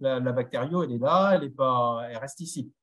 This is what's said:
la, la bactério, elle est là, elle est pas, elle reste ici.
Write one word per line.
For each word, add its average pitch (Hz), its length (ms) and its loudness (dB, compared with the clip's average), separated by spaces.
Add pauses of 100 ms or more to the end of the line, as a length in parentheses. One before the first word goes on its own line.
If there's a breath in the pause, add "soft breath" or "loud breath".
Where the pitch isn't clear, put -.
la, 131 180 2
la 127 140 0
bactério, 131 500 -2
elle 135 80 -4
est 120 60 -2
là, 175 360 4
elle 165 120 2
est 131 100 -8
pas, 123 540 2
elle 117 80 -10
reste 135 240 -10
ici. 165 420 -10